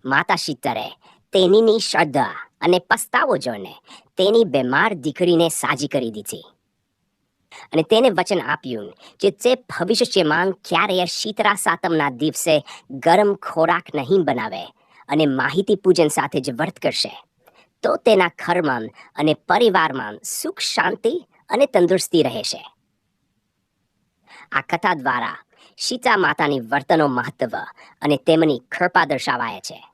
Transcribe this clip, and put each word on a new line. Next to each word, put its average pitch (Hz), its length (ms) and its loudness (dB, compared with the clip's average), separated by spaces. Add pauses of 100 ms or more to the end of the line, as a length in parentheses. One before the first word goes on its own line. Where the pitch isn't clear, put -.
માતા 143 300 0
શીતળે - 600 -6 (360)
તેનીની 208 460 4
શ્રદ્ધા 147 540 0 (280)
અને 180 180 2
પસ્તાવો 247 580 -2
જોઈને 107 380 -8 (420)
તેની 214 280 4
બીમાર 143 480 0
દીકરીને 165 560 2
સાજી 147 380 -4
કરી 123 240 -4
દીધી 107 320 -12 (1300)
અને 160 100 2
તેને 233 260 4
વચન 185 320 -2
આપ્યું 123 520 -8 (260)
કે 196 120 2
તે 247 240 0
ભવિષ્યમાં 190 960 0
ક્યારેય 180 540 -2
શીતળા 208 500 -2
સાતમના 165 540 -2
દિવસે 147 540 0 (280)
ગરમ 185 420 2
ખોરાક 170 500 -2 (120)
નહીં 151 280 0
બનાવે 113 400 -4 (440)
અને 151 180 2
માહિતી 139 500 0
પૂજન 175 320 4
સાથે 147 320 -2
જ 131 120 -6
વ્રત 151 280 -6
કરશે, - 440 -4 (600)
તો - 120 2
તેના 190 420 2
ઘરમાં 147 500 -2 (280)
અને 151 180 2
પરિવારમાં 175 920 0
સુખ, - 360 -8
શાંતિ - 680 -2 (220)
અને 247 160 2
તંદુરસ્તી 180 580 2
રહેશે. - 380 -6 (1900)
આ 139 100 -2
કથા 175 320 0
દ્વારા 127 440 -4 (400)
શીતળા 240 400 0
માતાની 147 420 0
વ્રતનો 143 480 0
મહત્વ 123 460 -4 (480)
અને 143 160 2
તેમની 160 420 2
કૃપા 175 460 0
દર્શાવાય 123 560 -4
છે. - 220 -16 (100)